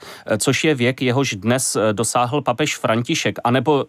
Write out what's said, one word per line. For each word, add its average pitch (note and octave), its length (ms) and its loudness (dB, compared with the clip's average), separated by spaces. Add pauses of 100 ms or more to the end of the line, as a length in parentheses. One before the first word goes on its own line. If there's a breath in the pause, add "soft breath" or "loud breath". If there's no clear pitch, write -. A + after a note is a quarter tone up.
(280 loud breath)
eh, G#2 100 0
což B2 260 0
je D#3 120 4
věk, B2 260 0
jehož B2+ 340 0
dnes, A2+ 400 -2
eh, A2 180 2
dosáhl A#2+ 480 0
papež B2+ 360 -2
František. A#2 680 -2
A A#2+ 80 2
nebo C3 380 2